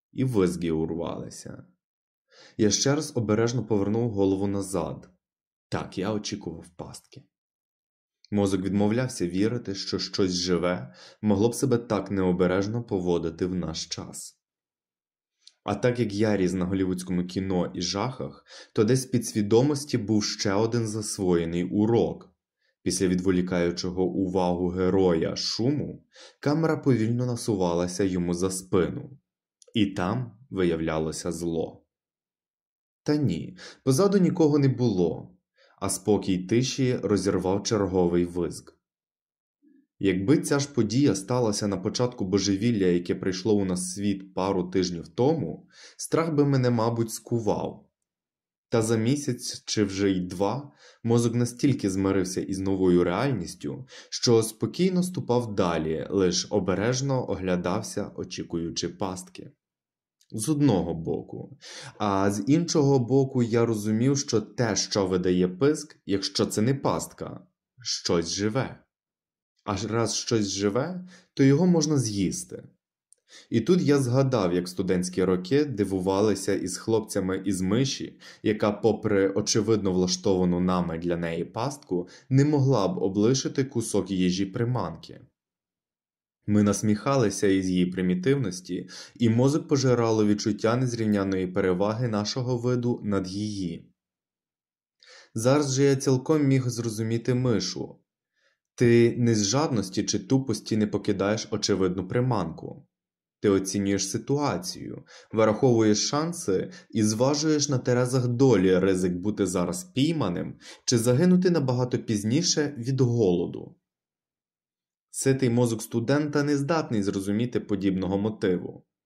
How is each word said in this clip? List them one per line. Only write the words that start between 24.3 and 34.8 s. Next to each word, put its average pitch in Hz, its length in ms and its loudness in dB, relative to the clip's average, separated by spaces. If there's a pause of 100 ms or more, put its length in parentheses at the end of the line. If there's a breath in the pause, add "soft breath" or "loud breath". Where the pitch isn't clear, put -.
героя 90 680 2
шуму, 113 680 -4 (360 loud breath)
камера 156 380 0
повільно 120 480 0
насувалася 92 800 0
йому 90 300 0
за 92 180 -2
спину. - 680 -2 (560)
І 107 120 2
там 104 520 -4 (120)
виявлялося 80 800 -2
зло. 82 540 -6 (1160)
Та 151 120 2
ні, 101 420 -2 (260 loud breath)
позаду 190 340 2
нікого 151 420 4
не 139 80 4
було, 110 720 0 (420 soft breath)